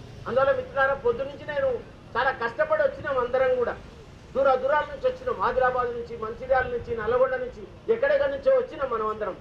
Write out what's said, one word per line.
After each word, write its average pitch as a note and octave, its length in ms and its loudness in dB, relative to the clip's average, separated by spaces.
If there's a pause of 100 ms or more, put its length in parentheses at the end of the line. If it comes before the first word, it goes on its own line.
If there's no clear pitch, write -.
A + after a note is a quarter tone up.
(280)
అందువల్ల C4+ 240 4
మిత్రులారా, C4+ 420 0
పొద్దు A#3+ 280 0
నుంచి C#4+ 240 -8
నేను C#4+ 200 0 (500)
చాలా C4 140 2
కష్టపడి D4+ 520 0
వచ్చినాం C#4 360 -2
అందరం B3+ 360 2
కూడా. A#3+ 220 0 (580)
దూర C4+ 200 4
దూరాల C#4 300 2
నుంచి C#4 260 -2
వచ్చినాం, B3 320 -4
ఆదిలాబాద్ B3+ 460 2
నుంచి, A#3 280 -8
మంచిర్యాల B3+ 460 0
నుంచి, A#3+ 340 -4
నల్లగొండ B3+ 380 2
నుంచి, A#3 580 -6
ఎక్కడెక్కడి C#4 400 2
నుంచో C4+ 240 4
వచ్చినాం C4+ 340 -2
మనం A3 160 -2
అందరం. G#3 340 -4